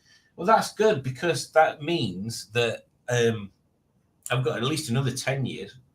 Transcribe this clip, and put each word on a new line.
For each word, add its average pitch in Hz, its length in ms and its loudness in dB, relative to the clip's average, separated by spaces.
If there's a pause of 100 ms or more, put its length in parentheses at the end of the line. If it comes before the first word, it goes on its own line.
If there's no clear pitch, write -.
(360)
Well, 170 100 -8
that's 208 260 4
good, 208 300 2
because 135 500 -4
that 156 300 4
means 113 720 -4
that, 113 340 0 (240)
um, 117 400 0 (800)
I've 127 140 0
got 113 120 0
at 110 80 -2
least 151 240 -2
another 127 220 0
ten 135 340 -4
years. 92 300 -8 (200)